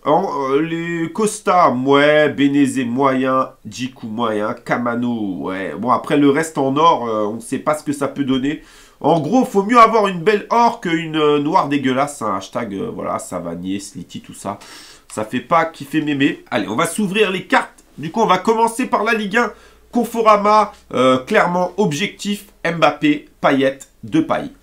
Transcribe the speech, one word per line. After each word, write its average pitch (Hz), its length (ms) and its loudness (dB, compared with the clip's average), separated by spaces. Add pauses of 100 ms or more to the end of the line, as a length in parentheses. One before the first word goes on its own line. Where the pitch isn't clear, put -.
En, 143 460 0
euh, 139 100 2
les 165 500 -4
Costa, 180 600 2
ouais, 139 580 4
Benezé 135 560 2
moyen, 131 680 0 (120)
Djikou 120 440 -10
moyen, 110 440 -4
Kamano, 120 880 -4
ouais. 92 400 -6
Bon, 117 120 -2
après 135 280 0
le 143 100 6
reste 147 300 0
en 135 180 0
or, 151 320 2
euh, 107 180 0
on 107 80 -4
ne 113 60 -10
sait 131 200 -8
pas 147 180 -2
ce - 60 -16
que 147 80 -4
ça 139 160 -2
peut 143 160 -4
donner. 131 380 -2 (380)
En 160 200 2
gros, 196 260 2
faut 196 160 0
mieux 226 160 2
avoir 214 300 6
une 180 120 -6
belle 202 300 0
or 233 320 2
qu'une, 165 340 -2
euh, 147 220 4
noire 156 300 0
dégueulasse, 131 520 -2
hein. 107 160 -4
Hashtag, 104 380 -8
euh, 95 180 -8
voilà, 87 280 -6
Savanier, 87 580 -8
Slity, - 420 -16
tout - 140 -20
ça. 101 240 -10 (520)
Ça 107 140 -6
fait 123 160 -6
pas 165 240 0
kiffer 151 380 -6
mémé. 143 480 0
Allez, 107 180 -4
on 107 80 -4
va 160 100 0
s'ouvrir 202 440 0
les 185 160 -6
cartes. - 380 -2 (140)
Du 156 140 -10
coup, 226 80 -2
on 226 60 2
va 185 120 4
commencer 220 480 0
par 202 160 -2
la 233 120 0
Ligue 208 240 -2
un. 214 140 0 (380)
Conforama, 214 840 2 (200)
euh, 131 260 4
clairement, 175 600 0
objectif, 196 680 -2 (200)
Mbappé, 151 640 0 (120)
Payet, 135 380 0 (260)
Depay, 98 460 -2 (120)